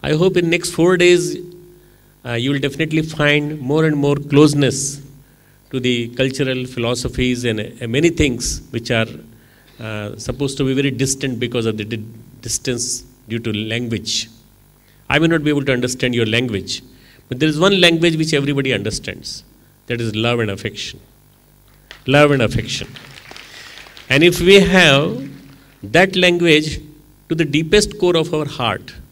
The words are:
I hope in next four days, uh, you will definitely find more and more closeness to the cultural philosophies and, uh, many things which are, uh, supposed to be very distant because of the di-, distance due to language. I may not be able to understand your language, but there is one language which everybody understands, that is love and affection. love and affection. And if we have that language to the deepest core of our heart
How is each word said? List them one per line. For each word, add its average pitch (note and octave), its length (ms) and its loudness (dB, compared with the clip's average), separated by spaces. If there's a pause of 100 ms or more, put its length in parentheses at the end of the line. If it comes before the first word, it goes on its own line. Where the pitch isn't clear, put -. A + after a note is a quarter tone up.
I C#3 120 -2
hope F3+ 240 2
in E3+ 120 2
next E3+ 220 -2
four F3+ 260 2
days, F3 420 4 (840)
uh, A#2+ 100 -6
you B2 180 -2
will C#3 80 -2
definitely D#3 420 -2
find D3 560 0
more D3 260 0
and D#3 120 2
more C#3+ 180 2
closeness C#3+ 880 2 (680)
to C3 100 -6
the A#2+ 340 -2
cultural C3 520 -2
philosophies B2 760 -2
and, A2 140 -2
uh, A2 300 -8
many D3 200 2
things D3 520 -2 (100)
which A#2 220 -8
are, A2 140 0 (720)
uh, G#2+ 360 -10
supposed C3 420 -6
to C3+ 60 -2
be C3 80 0
very C3+ 180 0
distant B2+ 500 -4
because A#2+ 260 -2
of A2 100 -2
the G#2 80 -6
di-, A2+ 200 -8 (380)
distance - 600 -6 (240)
due A2+ 140 -6
to A2+ 120 -6
language. A2 760 -6 (800)
I C#3 100 2
may E3 80 2
not E3 160 2
be D3 80 0
able C#3+ 140 0
to C3+ 80 0
understand B2 420 -2
your A#2 120 2
language, A2 560 -2 (460)
but B2 120 -8
there D#3 80 2
is D3+ 100 -2
one F#3+ 220 2
language E3+ 360 4
which D#3 180 -2
everybody C#3 380 0
understands, - 680 -8 (440)
that A#2+ 140 -6
is A2+ 140 -4
love A#2 260 0
and G#2+ 100 -2
affection. - 500 -10 (1040)
love C#3+ 240 6
and C3+ 120 2
affection. - 460 -4 (1200)
And C#3 140 4
if F3 180 4
we F#3+ 200 8
have F3 680 4 (540)
that F3+ 340 2
language E3+ 640 2 (480)
to E3 60 -2
the D#3+ 100 0
deepest D#3+ 540 0
core F3 180 2
of D#3+ 180 -2
our D3+ 120 -2
heart - 480 -4 (180)